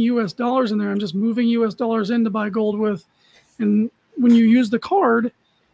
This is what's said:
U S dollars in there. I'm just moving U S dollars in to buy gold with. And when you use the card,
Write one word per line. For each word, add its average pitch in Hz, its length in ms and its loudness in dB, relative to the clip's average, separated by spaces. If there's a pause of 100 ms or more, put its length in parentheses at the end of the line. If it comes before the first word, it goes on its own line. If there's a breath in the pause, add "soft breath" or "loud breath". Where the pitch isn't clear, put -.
U 240 180 2
S 202 120 -4
dollars 247 380 -2
in 214 60 -2
there. 202 140 -2
I'm 202 80 -2
just 190 160 -6
moving 226 320 0
U 233 180 0
S 208 80 -4
dollars 226 380 -2
in 240 140 0
to 226 40 -2
buy 214 220 -4
gold 214 260 -2
with. 208 260 -4 (540 soft breath)
And 214 320 0 (280)
when 240 180 6
you 233 100 6
use 233 240 4
the 233 80 -2
card, 240 540 0 (420)